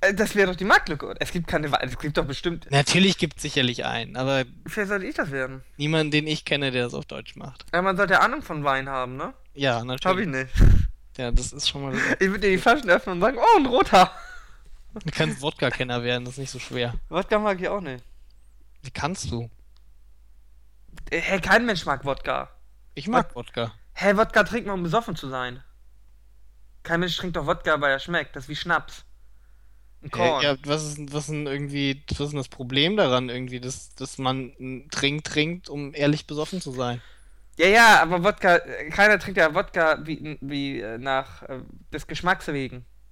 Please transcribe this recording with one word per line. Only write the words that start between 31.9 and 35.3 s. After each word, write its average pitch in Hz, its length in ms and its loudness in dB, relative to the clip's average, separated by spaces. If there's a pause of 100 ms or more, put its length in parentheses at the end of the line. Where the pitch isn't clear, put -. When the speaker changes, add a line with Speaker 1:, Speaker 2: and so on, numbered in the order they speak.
Speaker 2:
was - 100 -4
ist 143 120 -4
denn 147 60 -6
das 131 100 -6
Problem 139 480 0
daran 127 340 4
irgendwie, 123 300 -8
dass, - 360 -12
dass - 220 -12
man 131 420 -4
einen 131 320 -12
Trink 143 320 -2
trinkt, 160 440 -2